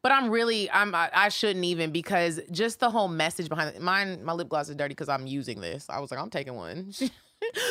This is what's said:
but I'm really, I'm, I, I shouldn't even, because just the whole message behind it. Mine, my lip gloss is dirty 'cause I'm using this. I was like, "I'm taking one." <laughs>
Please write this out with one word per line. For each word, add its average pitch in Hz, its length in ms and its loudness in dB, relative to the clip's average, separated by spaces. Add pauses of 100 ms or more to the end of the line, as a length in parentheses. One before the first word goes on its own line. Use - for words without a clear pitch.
but 254 120 6
I'm 262 160 6
really, 226 420 2
I'm, 196 240 4
I, 165 180 2
I 196 140 6
shouldn't 196 380 0
even, 165 260 0
because 170 480 0 (120)
just 220 280 -2
the 240 100 4
whole 208 200 2
message 165 400 0
behind 156 260 -2
it. 110 60 -12
Mine, 185 420 0
my 160 80 -2
lip 170 160 -4
gloss 151 220 -2
is 147 80 -12
dirty 143 180 -2
'cause 143 140 -6
I'm 135 180 -2
using 131 320 -6
this. 92 300 -8
I 107 100 -6
was 139 100 -8
like, 135 120 -6
"I'm 202 80 -8
taking 139 260 -6
one." 123 420 -10
<laughs> - 40 -6 (680)